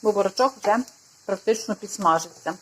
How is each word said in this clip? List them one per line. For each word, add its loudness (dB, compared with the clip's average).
бо 2
бурачок 2
вже 2
практично -2
підсмажився. -2